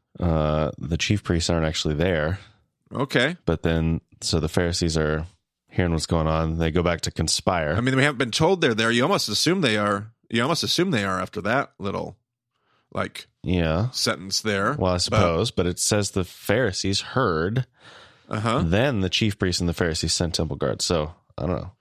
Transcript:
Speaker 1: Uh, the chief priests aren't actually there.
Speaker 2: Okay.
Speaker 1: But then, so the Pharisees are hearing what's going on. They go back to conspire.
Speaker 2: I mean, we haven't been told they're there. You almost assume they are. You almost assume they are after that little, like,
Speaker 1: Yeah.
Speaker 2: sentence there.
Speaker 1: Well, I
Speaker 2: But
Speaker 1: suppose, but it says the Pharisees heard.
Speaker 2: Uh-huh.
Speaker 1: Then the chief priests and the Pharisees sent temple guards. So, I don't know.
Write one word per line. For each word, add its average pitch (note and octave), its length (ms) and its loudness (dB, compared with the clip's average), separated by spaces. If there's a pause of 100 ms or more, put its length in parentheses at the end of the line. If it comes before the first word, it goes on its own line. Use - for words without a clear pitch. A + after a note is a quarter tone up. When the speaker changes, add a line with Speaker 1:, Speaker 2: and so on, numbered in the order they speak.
(200)
Speaker 1:
Uh, D#2 580 2
the D#2+ 200 -2
chief - 260 0
priests E2+ 260 0
aren't E2 160 0
actually D#2 300 -2
there. E2 440 0 (540)
Speaker 2:
Okay. C#3 520 0
Speaker 1:
But E2 180 0
then, E2 380 2 (200)
so - 180 0
the D#2 100 0
Pharisees E2+ 480 0
are D#2 280 0 (440)
hearing F2 220 0
what's D#2+ 140 -2
going D#2+ 220 2
on. D#2+ 300 0
They E2 140 0
go E2+ 120 2
back E2+ 180 0
to - 100 -4
conspire. D#2+ 640 0
Speaker 2:
I A#2 60 0
mean, C3 140 0
we C3 80 4
haven't C#3+ 160 0
been A#2+ 120 -2
told E3+ 300 2
they're C#3 140 4
there. A2+ 160 2
You A#2+ 120 4
almost F3+ 240 2
assume D#3+ 340 0
they A2+ 140 2
are. G#2 360 0 (180)
You A#2 140 0
almost D#3 200 0
assume E3+ 280 0
they A2 120 0
are F#2+ 160 -2
after - 220 -8
that A#2 380 -2
little, F#2 380 -6 (760)
like, - 340 -8 (160)
Speaker 1:
Yeah. F2 480 2
Speaker 2:
sentence F#2+ 500 -2
there. G#2 320 0
Speaker 1:
Well, F#2+ 180 0
I F2+ 40 2
Speaker 2:
But F2+ 60 0
Speaker 1:
suppose, F#2 500 2
but F2+ 160 0
it F2+ 120 -2
says G#2 320 0
the F#2+ 120 -2
Pharisees G2+ 800 -2
heard. G#2+ 640 0 (640)
Speaker 2:
Uh-huh. A2+ 360 0
Speaker 1:
Then G#2+ 360 2
the F#2 80 0
chief G#2 280 0
priests F2+ 220 0
and F2 100 0
the E2+ 40 0
Pharisees E2 400 0
sent E2+ 200 0
temple D2+ 220 -2
guards. C#2 300 -2
So, E2 280 0 (240)
I - 80 -4
don't F2 160 -2
know. F#2 200 -12